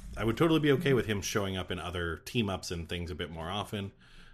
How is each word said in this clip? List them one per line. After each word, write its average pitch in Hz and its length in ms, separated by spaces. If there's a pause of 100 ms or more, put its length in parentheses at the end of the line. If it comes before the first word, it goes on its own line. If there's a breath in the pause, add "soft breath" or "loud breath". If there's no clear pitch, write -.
(160)
I 104 80
would 113 120
totally 160 240
be 147 120
okay 135 220
with 104 120
him 104 160
showing 98 340
up 90 140
in 90 80
other 85 460
team-ups 98 480
and 85 160
things 87 240
a - 20
bit 80 160
more 82 200
often. 98 420 (420 loud breath)